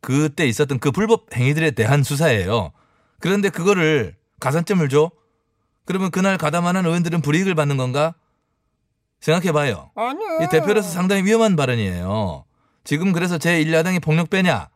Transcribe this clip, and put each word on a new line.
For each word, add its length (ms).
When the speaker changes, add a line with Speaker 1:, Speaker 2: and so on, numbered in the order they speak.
Speaker 1:
그때 460
있었던 320
그 120
불법 420
행위들에 380
대한 320
수사예요. 680
그런데 300
그거를 640
가산점을 480
줘? 220
그러면 260
그날 260
가담하는 480
의원들은 360
불이익을 340
받는 220
건가? 380
생각해봐요. 760
Speaker 2:
아니요. 480
Speaker 1:
이 60
대표로서 400
상당히 340
위험한 320
발언이에요. 880
지금 300
그래서 240
제일 340
야당이 300
폭력 280
빼냐? 460